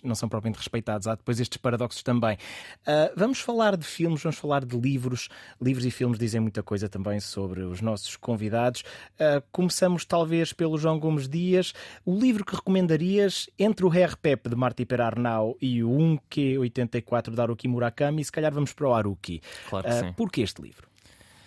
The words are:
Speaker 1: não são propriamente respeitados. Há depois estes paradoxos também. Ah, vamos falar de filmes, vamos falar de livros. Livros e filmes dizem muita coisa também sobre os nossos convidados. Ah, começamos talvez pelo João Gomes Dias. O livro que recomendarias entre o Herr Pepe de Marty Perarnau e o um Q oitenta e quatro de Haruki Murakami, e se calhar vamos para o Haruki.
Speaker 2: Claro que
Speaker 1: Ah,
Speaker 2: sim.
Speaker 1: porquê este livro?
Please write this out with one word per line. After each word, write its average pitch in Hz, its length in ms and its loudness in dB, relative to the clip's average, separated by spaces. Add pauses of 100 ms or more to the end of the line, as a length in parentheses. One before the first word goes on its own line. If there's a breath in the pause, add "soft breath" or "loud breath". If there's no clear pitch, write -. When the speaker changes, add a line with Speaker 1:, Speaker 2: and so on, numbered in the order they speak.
Speaker 1:
não 120 100 -2
são 113 140 -4
propriamente 110 280 -4
respeitados. 107 500 -4
Há 113 80 0
depois 117 240 -4
estes - 180 -4
paradoxos 120 440 -2
também. 117 360 2 (480 loud breath)
Ah, 151 300 4
vamos 226 240 2
falar 226 360 2
de 160 100 -6
filmes, 165 380 0
vamos 156 140 -2
falar 143 280 0
de 123 120 -4
livros. 127 500 -2 (340 loud breath)
Livros 123 240 2
e 123 60 2
filmes 120 260 0
dizem 113 220 0
muita 110 240 -2
coisa 104 240 -4
também 101 320 -4
sobre 95 440 -6
os 90 180 -6
nossos 110 340 -4
convidados. 117 680 -2 (360 loud breath)
Ah, 147 220 2 (100)
começamos 180 540 2
talvez 165 480 2
pelo 160 240 0
João 156 220 2
Gomes 151 280 0
Dias. 180 460 2 (320 loud breath)
O 180 120 2
livro 220 280 2
que - 100 -6
recomendarias 185 960 2 (100)
entre 196 260 4
o 170 80 6
Herr 175 240 4
Pepe 135 320 0
de 117 80 0
Marty 123 280 0
Perarnau 117 760 0
e 123 220 0
o 117 80 2
um 156 260 4 (120)
Q 135 300 0
oitenta 123 380 -2
e 117 40 0
quatro 117 340 -2
de 120 60 0
Haruki 117 260 -2
Murakami, 127 540 0
e 139 40 -4
se - 60 -10
calhar 156 220 0
vamos 143 200 -2
para 143 140 -2
o 127 60 4
Haruki. 101 480 -2 (280 loud breath)
Speaker 2:
Claro 95 160 -4
que 107 60 0
Speaker 1:
Ah, 120 80 2
Speaker 2:
sim. 90 140 -4
Speaker 1:
porquê 185 280 -2
este - 200 -4
livro? - 260 -20 (600 soft breath)